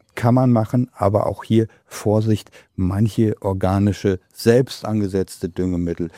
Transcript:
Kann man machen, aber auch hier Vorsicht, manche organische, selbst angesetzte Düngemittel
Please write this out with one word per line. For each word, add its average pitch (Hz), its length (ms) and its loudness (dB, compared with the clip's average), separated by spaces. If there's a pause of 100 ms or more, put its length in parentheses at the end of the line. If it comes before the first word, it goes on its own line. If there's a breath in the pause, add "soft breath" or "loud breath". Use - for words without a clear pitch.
(140)
Kann 123 200 2
man 127 180 4
machen, 120 420 0
aber 101 320 0
auch - 180 -6
hier 110 240 2 (180 soft breath)
Vorsicht, 107 640 -2 (260 soft breath)
manche 104 640 0
organische, 98 800 0 (140)
selbst 123 520 0
angesetzte 98 640 -4
Düngemittel 87 680 -4